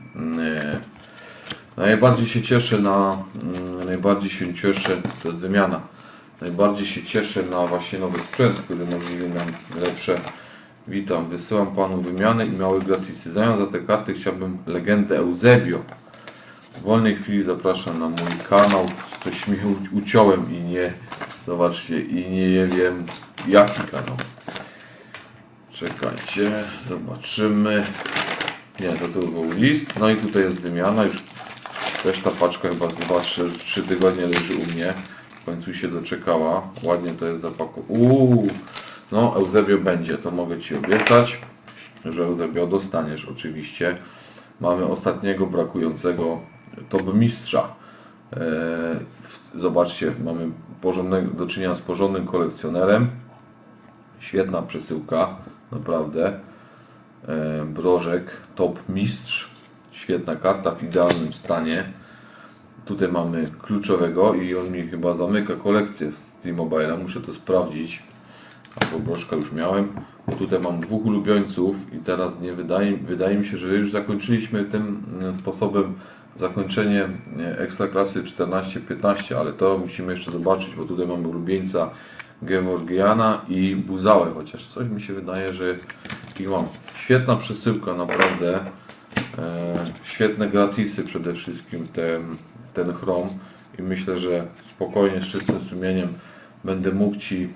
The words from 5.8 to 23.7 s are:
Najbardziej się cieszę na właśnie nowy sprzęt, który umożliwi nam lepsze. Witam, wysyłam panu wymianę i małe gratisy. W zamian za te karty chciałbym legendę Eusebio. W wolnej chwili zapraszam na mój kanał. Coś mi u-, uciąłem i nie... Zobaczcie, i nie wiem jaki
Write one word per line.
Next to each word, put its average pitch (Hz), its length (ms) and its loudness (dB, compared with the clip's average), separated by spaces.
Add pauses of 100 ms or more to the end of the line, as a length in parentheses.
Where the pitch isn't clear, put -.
Najbardziej 98 440 2
się - 180 -6
cieszę 104 400 0
na 90 240 0
właśnie 90 320 -4
nowy 90 200 -2
sprzęt, 104 400 2
który 87 240 -6
umożliwi 87 460 -4
nam 87 180 -4 (380)
lepsze. 87 360 0 (680)
Witam, 92 420 -2
wysyłam 95 460 0
panu 95 260 2
wymianę 104 440 2
i - 60 -2
małe 95 280 2
gratisy. 92 500 -2
W 82 40 -8
zamian 107 260 4
za 101 80 2
te 92 120 -4
karty 104 340 0
chciałbym 92 440 -4 (100)
legendę 90 500 2
Eusebio. 90 640 6 (960)
W - 60 -14
wolnej 107 340 6
chwili 101 280 0
zapraszam 90 560 0
na 82 100 0
mój 85 280 -2 (120)
kanał. 98 400 8 (340)
Coś 87 240 -4
mi 101 80 2
u-, 95 420 0
uciąłem 98 560 6
i 87 80 -4
nie... 90 320 -2 (520)
Zobaczcie, 85 560 0
i 90 300 -4
nie 92 360 6
wiem 90 380 2 (420)
jaki 101 340 8